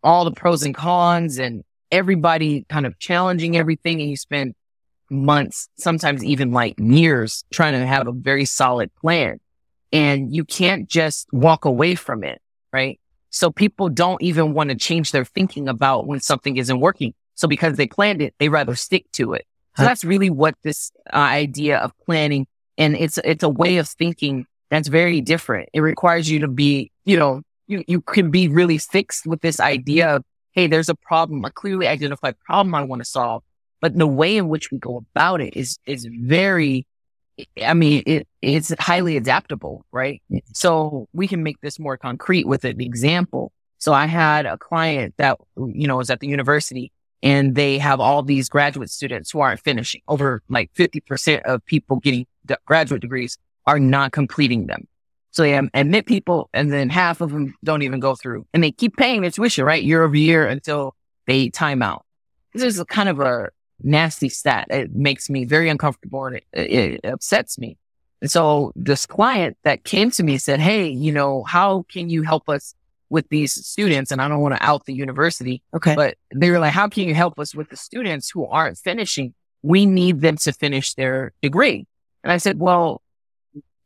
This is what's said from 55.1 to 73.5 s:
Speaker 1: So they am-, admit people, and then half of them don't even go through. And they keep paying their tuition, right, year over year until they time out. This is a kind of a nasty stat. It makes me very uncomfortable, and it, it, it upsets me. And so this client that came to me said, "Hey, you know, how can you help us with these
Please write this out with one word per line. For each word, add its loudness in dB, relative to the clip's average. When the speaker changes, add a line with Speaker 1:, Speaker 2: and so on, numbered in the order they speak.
Speaker 1:
So 0
they 4
am-, 0
admit 2
people, 0
and 0
then 0
half 0
of -4
them -6
don't 0
even -4
go 0
through. -10
And 4
they 2
keep -2
paying 2
their -2
tuition, -2
right, 2
year 4
over 2
year 4
until -4
they 2
time -2
out. -4
This -2
is 0
a -4
kind -2
of -2
a -2
nasty 0
stat. -2
It -4
makes -2
me -2
very 2
uncomfortable, -4
and -10
it, -14
it, -2
it -
upsets -2
me. -14
And -4
so 2
this -2
client 0
that 0
came 2
to -2
me 2
said, 0
"Hey, 2
you -2
know, 0
how 2
can -10
you 0
help -2
us -4
with 0
these 0